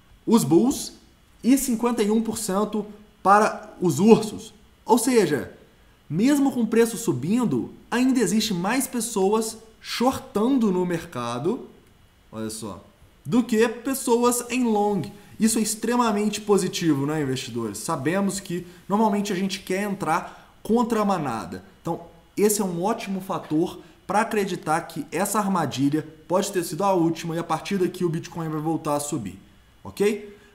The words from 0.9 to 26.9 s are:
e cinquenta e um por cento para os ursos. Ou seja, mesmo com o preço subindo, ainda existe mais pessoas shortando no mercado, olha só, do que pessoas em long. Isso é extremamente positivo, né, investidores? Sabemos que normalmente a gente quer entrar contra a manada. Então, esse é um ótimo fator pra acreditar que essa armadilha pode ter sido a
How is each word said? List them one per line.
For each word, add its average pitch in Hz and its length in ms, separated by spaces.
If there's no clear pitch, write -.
e 247 140
cinquenta 240 460
e 202 80
um 226 100
por 220 180
cento 202 460
para 208 580
os 156 200
ursos. - 520
Ou 262 140
seja, 156 580
mesmo 269 420
com 247 80
o 220 60
preço 226 320
subindo, 156 720
ainda 254 300
existe 214 320
mais 208 340
pessoas 220 680
shortando 233 920
no 180 140
mercado, 147 840
olha 110 200
só, 98 340
do 220 180
que 220 240
pessoas 240 840
em 254 140
long. 208 360
Isso 220 180
é 220 40
extremamente 214 760
positivo, 175 680
né, 156 160
investidores? 120 560
Sabemos 170 640
que 175 260
normalmente 202 460
a 175 40
gente 185 240
quer 190 240
entrar 165 800
contra 226 380
a 208 40
manada. 117 600
Então, 165 220
esse 208 240
é 202 40
um 170 180
ótimo 196 400
fator 160 560
pra 202 140
acreditar 185 600
que - 280
essa 202 280
armadilha 151 680
pode 190 240
ter 180 100
sido 165 220
a 196 80